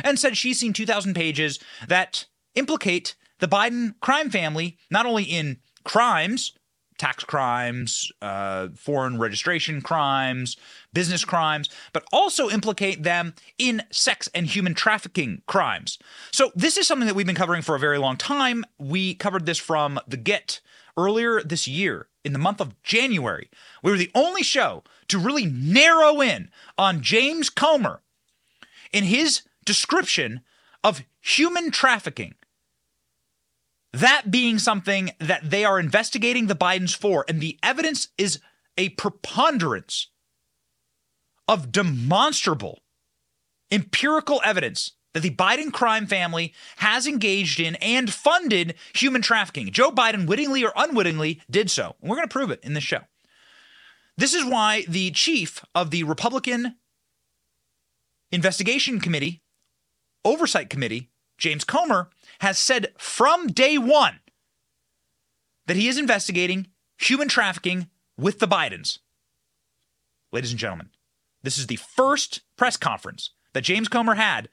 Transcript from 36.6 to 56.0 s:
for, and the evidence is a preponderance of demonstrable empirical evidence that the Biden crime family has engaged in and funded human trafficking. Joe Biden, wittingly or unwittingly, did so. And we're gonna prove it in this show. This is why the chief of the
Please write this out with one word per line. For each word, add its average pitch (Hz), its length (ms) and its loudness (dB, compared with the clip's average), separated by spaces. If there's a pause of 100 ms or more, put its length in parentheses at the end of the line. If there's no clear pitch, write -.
for, 180 320 0
and 165 120 -2
the 160 220 -6
evidence 277 460 -2 (100)
is 170 220 -2 (360)
a 185 140 -2
preponderance 190 1200 -2 (1400)
of 156 240 2
demonstrable 165 1080 0 (880)
empirical 285 720 0
evidence 185 500 -2 (200)
that 160 60 -4
the 170 100 -2
Biden 233 420 2
crime 220 360 0
family 170 480 -2 (220)
has 233 280 2
engaged 196 540 0
in 165 160 -2
and 233 360 -2
funded 226 600 2 (220)
human 254 260 2
trafficking. 180 500 -2
Joe 277 200 4
Biden, 220 340 2
wittingly 262 400 0
or 214 100 -2
unwittingly, 175 720 0
did 196 220 0
so. 95 320 -4
And 156 80 -8
we're 226 60 -2
gonna 320 120 -4
prove 254 220 -4
it - 140 -8
in 139 100 -6
this 147 100 -4
show. - 180 -4 (1160)
This 262 160 2
is 339 100 0
why 220 440 0
the 185 240 -2
chief 214 520 -2 (120)
of 165 160 0
the 170 100 0